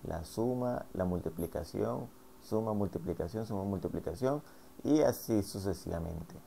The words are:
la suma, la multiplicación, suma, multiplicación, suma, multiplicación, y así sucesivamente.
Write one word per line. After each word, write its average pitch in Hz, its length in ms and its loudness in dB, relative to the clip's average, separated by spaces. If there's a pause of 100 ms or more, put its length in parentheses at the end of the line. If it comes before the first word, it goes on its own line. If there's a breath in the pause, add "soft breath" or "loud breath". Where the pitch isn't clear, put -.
la 82 200 -4
suma, 123 680 0
la 92 120 0
multiplicación, 90 1000 -2 (340)
suma, 110 320 0
multiplicación, 92 720 -2
suma, 101 180 -2
multiplicación, 95 760 0 (420 loud breath)
y 147 180 6
así 117 420 4
sucesivamente. 85 920 -4 (120)